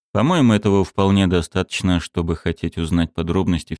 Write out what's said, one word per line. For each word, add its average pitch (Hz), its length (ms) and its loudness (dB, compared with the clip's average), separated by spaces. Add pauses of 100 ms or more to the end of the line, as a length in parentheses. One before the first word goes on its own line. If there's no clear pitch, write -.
(120)
По-моему, 127 420 2
этого 98 320 2
вполне 98 420 2
достаточно, 90 720 -2
чтобы 82 360 -4
хотеть - 420 -6
узнать 82 360 -2
подробности 85 680 -2